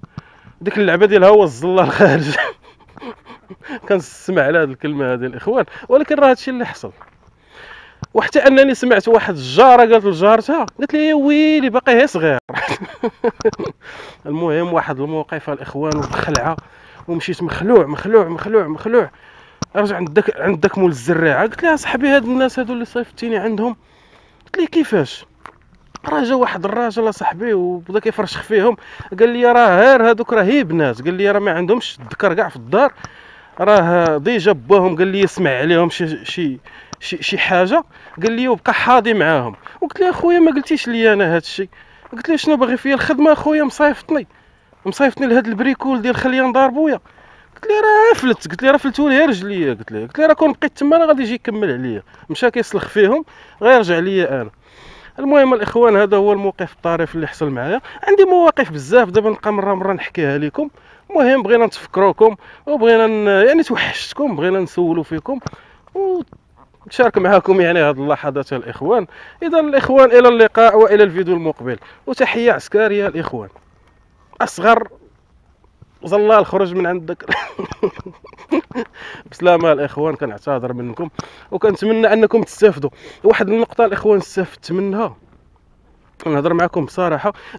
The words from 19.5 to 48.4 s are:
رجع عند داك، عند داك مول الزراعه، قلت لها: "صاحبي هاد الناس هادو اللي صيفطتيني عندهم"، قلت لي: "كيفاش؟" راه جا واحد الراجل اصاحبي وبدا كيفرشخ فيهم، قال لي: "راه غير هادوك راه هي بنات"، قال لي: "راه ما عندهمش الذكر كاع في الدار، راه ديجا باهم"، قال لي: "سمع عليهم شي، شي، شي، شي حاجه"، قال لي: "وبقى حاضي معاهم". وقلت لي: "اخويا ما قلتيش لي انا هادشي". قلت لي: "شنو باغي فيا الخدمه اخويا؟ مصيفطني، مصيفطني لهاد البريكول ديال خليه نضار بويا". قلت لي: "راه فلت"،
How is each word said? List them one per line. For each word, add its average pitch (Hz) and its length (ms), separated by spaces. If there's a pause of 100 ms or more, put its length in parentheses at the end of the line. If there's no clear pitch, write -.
رجع 202 200
عند 170 180
داك، - 260
عند 170 200
داك 196 180
مول 185 120
الزراعه، 151 520
قلت 220 200
لها: 330 140
"صاحبي 269 320
هاد 277 160
الناس 254 340
هادو 247 140
اللي 240 120
صيفطتيني 233 520
عندهم"، 220 400 (680)
قلت - 140
لي: 339 80
"كيفاش؟" 214 580 (840)
راه 294 140
جا 247 120
واحد 233 300
الراجل 220 440
اصاحبي 208 460
وبدا 180 460
كيفرشخ 208 420
فيهم، 208 340 (440)
قال 226 80
لي: 240 240
"راه 220 280
غير 247 280
هادوك 233 240
راه 226 100
هي 247 220
بنات"، 151 380
قال 165 120
لي: 202 160
"راه 202 100
ما 202 120
عندهمش 180 480
الذكر 170 340
كاع 196 140
في 147 80
الدار، 135 360 (680)
راه 175 580
ديجا 202 340
باهم"، 180 440
قال 185 120
لي: 196 180
"سمع 175 240
عليهم 165 400
شي، 160 340
شي، 143 340 (420)
شي، - 220
شي - 160
حاجه"، 185 460 (380)
قال 226 100
لي: 247 160
"وبقى 220 260
حاضي 233 400
معاهم". 147 400 (260)
وقلت 339 200
لي: 370 100
"اخويا 349 280
ما 330 140
قلتيش 269 360
لي 226 240
انا 190 240
هادشي". 185 320 (440)
قلت 233 160
لي: 320 100
"شنو 311 180
باغي 247 200
فيا 269 180
الخدمه 294 380
اخويا؟ 302 320
مصيفطني، 285 600 (600)
مصيفطني 269 400
لهاد 233 200
البريكول 247 560
ديال 240 140
خليه 262 260
نضار 262 280
بويا". 285 300 (540)
قلت - 120
لي: 440 60
"راه 427 420
فلت"، 240 360